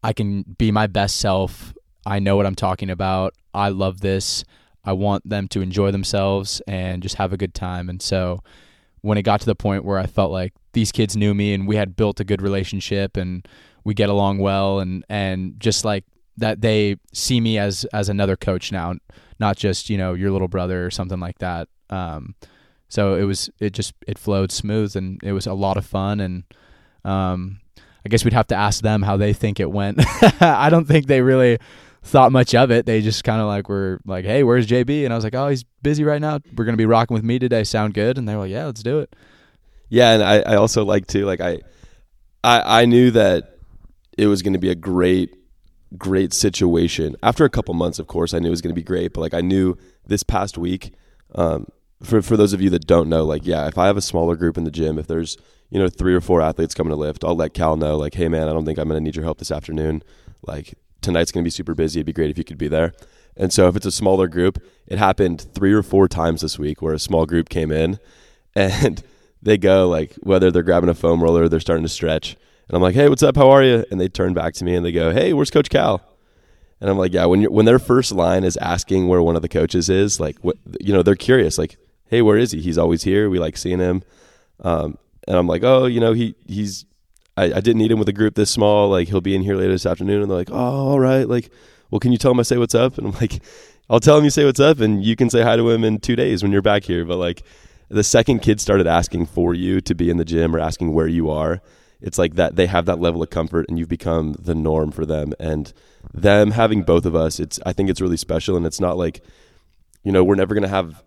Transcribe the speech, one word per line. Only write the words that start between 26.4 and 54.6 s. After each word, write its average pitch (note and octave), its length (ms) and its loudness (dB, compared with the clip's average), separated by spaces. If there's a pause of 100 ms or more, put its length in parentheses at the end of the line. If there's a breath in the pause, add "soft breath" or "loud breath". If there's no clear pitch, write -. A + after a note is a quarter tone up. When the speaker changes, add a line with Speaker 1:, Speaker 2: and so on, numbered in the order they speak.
Speaker 1:
um, F#2+ 560 -4 (460 soft breath)
I G2+ 40 -10
guess - 140 2
we'd A2+ 100 2
have A2+ 140 2
to - 80 -2
ask G2+ 260 0
them G#2+ 200 0
how G2+ 160 0
they G#2 160 2
think G#2 260 -4
it E2+ 120 -2
went. G2+ 280 -4
<laughs> - 420 4
I D3+ 280 4
don't E3 160 4
think D3 220 2
they C3+ 140 4
really B2+ 380 4 (440 soft breath)
thought C3 280 6
much B2 240 4
of B2 160 4
it. A#2 140 2
They A2 160 2
just G#2 220 -2
kinda, A2 220 -2
like, G2+ 240 -4
were G2 360 -4
like, F#2 200 -6
"Hey, B2 180 2
where's A#2+ 220 4
J A#2+ 180 2
B?" C#3+ 220 -2
And A#2 80 -2
I A#2 40 -2
was A2 60 -4
like, A2+ 120 -6
"Oh, C#3 140 -2
he's C3 140 -2 (200)
busy D3 200 0
right D3 180 0
now. D3+ 180 -4 (160)
We're A#2 100 -2
gonna A2+ 120 -2
be A2+ 80 2
rocking A2+ 280 4
with A2 100 -2
me A#2 140 -2
today. A#2+ 260 0
Sound G#2+ 300 -2
good?" A2 240 -2
And B2 100 -6
they G#2 60 -6
were G#2 80 -6
like, F#2+ 100 -8
"Yeah, B2+ 140 -8
let's A2+ 180 -12
do C3+ 160 -2
it." - 160 -10 (760 soft breath)
Speaker 2:
Yeah, A2+ 240 6
and G#2+ 100 4
I, G#2 160 4
I - 160 0
also G#2+ 280 2
like G2 240 0
to, G2+ 180 0
like, F2+ 160 -2
I, F2 180 -4 (840 soft breath)
I, A#2 380 4
I A#2+ 40 6
knew B2 260 6
that G2 460 2 (600)
it G#2 100 2
was G2+ 140 2
gonna F#2+ 160 -2
be F#2 140 -2
a F2+ 40 0
great, F2+ 600 0 (600)
great F#2+ 360 -2
situation. E2+ 880 0
After B2 240 2
a C3 40 4
couple - 240 -4
months, E2+ 260 -4
of D#2 80 -12
course, E2+ 260 -4
I E2+ 60 -2
knew E2+ 80 -2
it E2 40 0
was E2 100 -4
gonna E2+ 120 -6
be E2+ 100 -6
great, F2 300 -4
but, E2 80 -6
like, D#2+ 120 -6
I E2+ 80 -2
knew F#2 360 0 (300 soft breath)
this G2+ 160 -2
past G2+ 340 -4
week, F2+ 360 -8 (420)
um, D#2 320 -2 (340)
for, G2+ 200 2
for A2+ 140 0
those G#2 180 4
of F#2+ 80 -2
you F#2+ 100 2
that E2 160 -2
don't E2+ 220 4
know, D#2+ 160 2
like, D#2 200 -4
yeah, D#2+ 220 -2
if D#2 100 -6
I F2+ 80 2
have G2+ 120 2
a G2 40 -4
smaller E2+ 340 -2
group E2 220 -2
in E2+ 60 -4